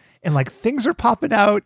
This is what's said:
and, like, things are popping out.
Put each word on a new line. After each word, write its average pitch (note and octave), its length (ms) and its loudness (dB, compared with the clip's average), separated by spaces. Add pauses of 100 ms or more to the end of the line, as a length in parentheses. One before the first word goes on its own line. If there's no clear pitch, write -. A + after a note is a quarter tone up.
(220)
and, D3+ 120 -2
like, C3 180 0
things B3 360 -4
are E4+ 80 -2
popping - 360 -2
out. G#3 340 2